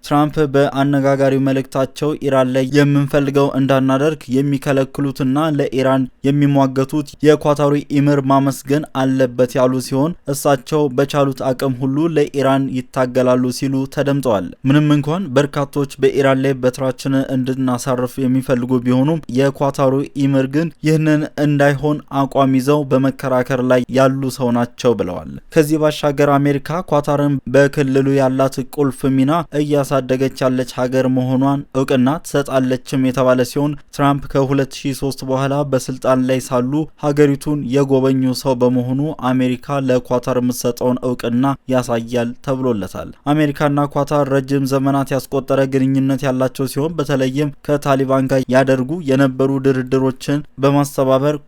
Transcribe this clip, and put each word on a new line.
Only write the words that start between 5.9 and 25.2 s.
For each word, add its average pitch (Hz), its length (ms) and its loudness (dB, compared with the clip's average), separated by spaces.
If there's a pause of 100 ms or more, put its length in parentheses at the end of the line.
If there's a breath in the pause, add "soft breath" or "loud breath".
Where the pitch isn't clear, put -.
የሚሟገቱት 139 840 2 (160)
የኳታሩ 147 480 4 (180)
ኢሚር 143 340 2
ማመስገን 139 600 0 (100)
አለበት" 131 600 0
ያሉ 127 260 2
ሲሆን፣ 135 320 -2 (160)
እሳቸው 143 540 0 (120)
በቻሉት 143 500 0
አቅም 131 320 -2
ሁሉ 135 200 -2 (120)
ለኢራን 139 640 0
ይታገላሉ 127 800 0
ሲሉ 135 220 -4 (160)
ተደምጠዋል። 135 560 -2 (180)
ምንም 147 280 4
እንኳን 147 380 0
በርካቶች 143 680 -2
በኢራን 135 440 2
ላይ 139 120 0
በትራችንን 131 760 -2
እንድናሳርፍ 127 880 -2
የሚፈልጉ 127 640 0
ቢሆኑም፣ 131 440 0 (100)
የኳታሩ 139 580 0 (260)
ኢሚር 135 300 2
ግን 156 200 -2 (160)
ይህንን 156 400 2 (160)
እንዳይሆን 147 580 2 (160)
አቋም 135 400 2
ይዘው 139 320 2
በመከራከር 131 800 0
ላይ 127 260 4
ያሉ 135 400 2
ሰው 123 240 -2
ናቸው 120 400 0
ብለዋል። 87 380 -6 (180)